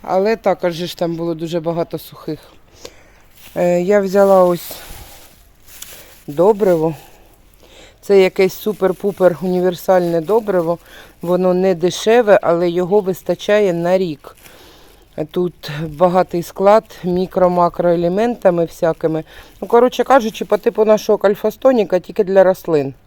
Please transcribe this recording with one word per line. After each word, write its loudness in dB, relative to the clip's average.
Але -2
також -2
же -8
ж -14
там -4
було -6
дуже -6
багато -6
сухих. -14
Е, 0
я 2
взяла 4
ось -2
добриво. 2
Це 4
якесь 0
супер-пупер 0
універсальне 0
добриво. -2
Воно 0
не 2
дешеве, 2
але 0
його 0
вистачає -2
на 0
рік. -6
Тут -6
багатий 0
склад 2
мікро-макроелементами 0
всякими. -4
Ну, -12
коротше 2
кажучи, 0
по 0
типу -2
нашого 2
кальфастоніка, 0
тільки -6
для 4
рослин. 0